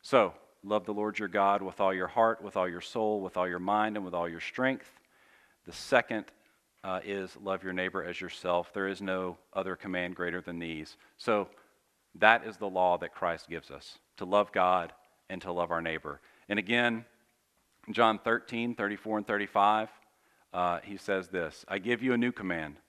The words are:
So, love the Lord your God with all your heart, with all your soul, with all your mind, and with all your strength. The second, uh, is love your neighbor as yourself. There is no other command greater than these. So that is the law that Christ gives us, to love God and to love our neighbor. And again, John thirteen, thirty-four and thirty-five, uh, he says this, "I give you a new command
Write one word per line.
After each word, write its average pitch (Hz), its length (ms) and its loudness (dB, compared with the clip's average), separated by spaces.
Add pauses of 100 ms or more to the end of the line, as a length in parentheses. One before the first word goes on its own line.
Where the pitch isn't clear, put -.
So, 104 320 6 (280)
love 104 240 0
the 107 80 -6
Lord 104 240 -4
your 104 120 -4
God 98 320 4
with 92 180 -8
all 95 140 4
your 92 140 -2
heart, 113 360 2
with 101 140 -6
all 90 100 2
your 87 140 -6
soul, 107 400 -2
with 92 160 -6
all 90 100 0
your 90 120 -4
mind, 104 360 0
and 101 80 -4
with 90 100 -8
all 85 140 0
your 85 140 -8
strength. - 500 -2 (760)
The 85 80 -16
second, 117 520 2 (580)
uh, 92 200 -4
is 95 380 -6
love 95 220 -4
your 92 100 -4
neighbor 92 300 -2
as 87 160 -8
yourself. 87 540 -2
There 98 160 -2
is 95 120 -6
no 92 360 -2 (160)
other 95 240 -4
command 90 400 -4
greater 87 240 -4
than 85 180 -8
these. 80 380 -8 (200)
So 104 300 0 (680)
that 113 300 6
is 110 120 -12
the 104 100 -6
law 90 300 4
that 85 180 -8
Christ 85 320 -2
gives 82 240 -10
us, - 260 -16 (200)
to 98 80 -8
love 101 260 4
God 90 400 4 (380)
and 92 140 -8
to 92 100 -6
love 87 180 0
our 82 100 0
neighbor. 78 380 -6 (300)
And 101 100 2
again, 113 460 0 (840)
John 110 300 4
thirteen, 117 560 -2
thirty-four 107 420 -4
and 104 80 -4
thirty-five, 104 640 4 (680)
uh, 90 300 2
he 101 140 -12
says 95 320 -2
this, 85 400 -4
"I 98 80 -2
give 117 260 0
you 131 80 2
a 120 60 4
new 120 160 2
command 82 420 -6 (140)